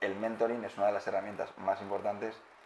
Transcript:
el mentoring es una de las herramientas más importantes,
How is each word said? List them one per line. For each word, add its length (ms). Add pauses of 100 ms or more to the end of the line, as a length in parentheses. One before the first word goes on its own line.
el 160
mentoring 480
es 140
una 80
de 60
las 140
herramientas 520
más 240
importantes, 560 (280)